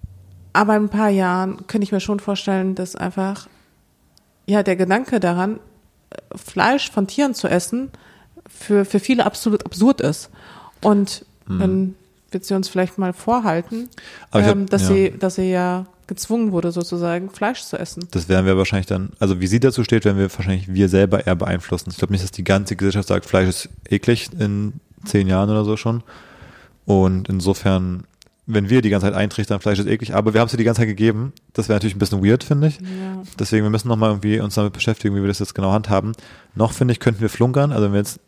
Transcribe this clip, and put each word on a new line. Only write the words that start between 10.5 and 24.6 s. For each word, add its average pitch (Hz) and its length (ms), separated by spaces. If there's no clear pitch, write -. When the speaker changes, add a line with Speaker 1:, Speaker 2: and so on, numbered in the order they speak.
Speaker 1:
Und 202 420
Speaker 2:
Mhm. 185 120
Speaker 1:
dann 190 360
wird 190 160
sie 202 80
uns 190 140
vielleicht 185 300
mal 185 140
vorhalten, 220 760
Speaker 2:
Aber - 120
ich 208 60
hab, 208 80
Speaker 1:
ähm, 196 100
dass 196 160
Speaker 2:
ja. 190 60
Speaker 1:
sie, 190 300
dass 185 160
sie 185 160
ja 180 340
gezwungen 220 460
wurde, 170 200
sozusagen 175 580
Fleisch 226 340
zu - 140
essen. - 340
Speaker 2:
Das 85 180
werden 92 160
wir 95 100
wahrscheinlich 95 300
dann, 95 320
also 95 220
wie 92 60
sie 107 140
dazu 123 240
steht, 113 220
werden 101 120
wir 98 160
wahrscheinlich 95 380
wir 95 160
selber 95 380
eher 92 100
beeinflussen. 90 540
Ich - 80
glaub 92 120
nicht, 92 140
dass 92 80
die - 120
ganze 98 320
Gesellschaft 98 320
sagt, 95 180
Fleisch 92 220
ist - 200
eklig 113 480
in 104 360